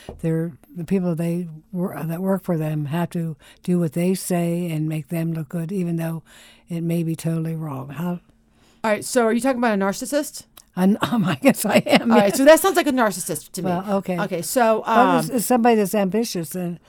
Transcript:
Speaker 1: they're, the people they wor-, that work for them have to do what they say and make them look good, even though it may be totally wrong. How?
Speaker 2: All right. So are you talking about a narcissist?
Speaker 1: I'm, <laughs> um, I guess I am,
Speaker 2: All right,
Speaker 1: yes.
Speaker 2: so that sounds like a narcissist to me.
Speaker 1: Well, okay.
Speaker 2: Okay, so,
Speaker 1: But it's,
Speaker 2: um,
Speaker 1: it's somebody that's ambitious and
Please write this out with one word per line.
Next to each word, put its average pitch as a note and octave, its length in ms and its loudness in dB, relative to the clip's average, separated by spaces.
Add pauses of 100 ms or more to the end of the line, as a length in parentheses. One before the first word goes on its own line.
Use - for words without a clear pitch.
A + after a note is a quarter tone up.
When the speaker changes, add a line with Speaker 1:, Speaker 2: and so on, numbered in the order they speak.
(200)
Speaker 1:
they're, E3 320 -2 (240)
the F3 80 -10
people F3+ 320 0
they E3+ 320 -4 (240)
wor-, F3+ 280 -6
that E3 220 -6
work F#3+ 220 -2
for E3+ 160 -2
them D#3 260 -2
have E3 240 -2
to E3 260 -6 (280)
do F3+ 160 0
what E3+ 140 -2
they F3 200 0
say F3 560 -2
and D#3 180 -2
make D#3 200 -6
them E3 260 -4
look D#3+ 160 -6
good, E3 220 -6
even F3 240 -2
though E3 260 -4 (480)
it E3+ 120 -4
may E3+ 200 0
be D#3+ 140 -2
totally E3 400 -4
wrong. C#3+ 340 -8
How? F3 300 -6 (640)
Speaker 2:
All A3+ 80 0
right. G3+ 120 -2
So A#3+ 220 2
are A3 80 2
you A#3 80 0
talking C4 160 0
about A#3+ 220 2
a - 40 0
narcissist? C4 600 -4 (300)
Speaker 1:
I'm, G3 260 4
<laughs> - 20 -2
um, A3+ 240 0
I F#3 100 0
guess - 300 2
I G#3 200 4
am, A#3 280 2
Speaker 2:
All - 40 8
right, G3+ 120 6
Speaker 1:
yes. - 80 -2
Speaker 2:
so C4+ 80 4
that D#4 160 10
sounds F#4+ 160 2
like C#4 100 2
a C#4 60 2
narcissist F#3+ 580 -2
to F3+ 100 -10
me. F#3 80 -2
Speaker 1:
Well, F#3+ 280 -2
okay. F#3 240 -4
Speaker 2:
Okay, F3+ 200 -4
so, A3 440 2
Speaker 1:
But A3 340 4
it's, D#3 100 -2
Speaker 2:
um, C4+ 60 -4
Speaker 1:
it's G#3+ 100 0
somebody A#3+ 300 4
that's G#3 180 0
ambitious G3 600 -2
and F3 340 -6